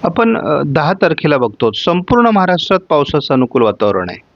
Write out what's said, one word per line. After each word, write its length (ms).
आपण, 340
अ, 300
दहा 260
तारखेला 440
बघतो, 360
संपूर्ण 540
महाराष्ट्रात 540
पावसाचं 540
अनुकूल 280
वातावरण 480
आहे. 260